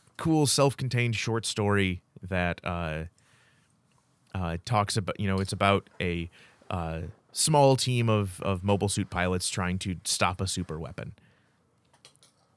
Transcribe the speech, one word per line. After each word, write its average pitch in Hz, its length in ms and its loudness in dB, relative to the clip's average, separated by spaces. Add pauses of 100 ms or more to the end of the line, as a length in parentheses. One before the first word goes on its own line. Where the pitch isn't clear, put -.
(160)
cool 156 320 2
self-contained 123 640 2
short 110 320 -2
story 101 560 2 (180)
that, 90 440 -2
uh, 82 400 -4 (1300)
uh, 87 300 -4
talks 101 320 0
about, 95 240 -4
you 101 80 -2
know, 95 100 0
it's 98 140 -2
about 101 360 2 (120)
a, 85 280 -4 (400)
uh, 82 340 -4 (280)
small 139 460 6
team 120 320 0
of, 101 340 2
of 92 220 -2
mobile 101 240 2
suit 98 200 -2
pilots 90 420 0
trying 90 280 -2
to 92 260 -6
stop 90 360 0
a 95 80 -2
super 82 320 -4
weapon. - 320 -12 (1400)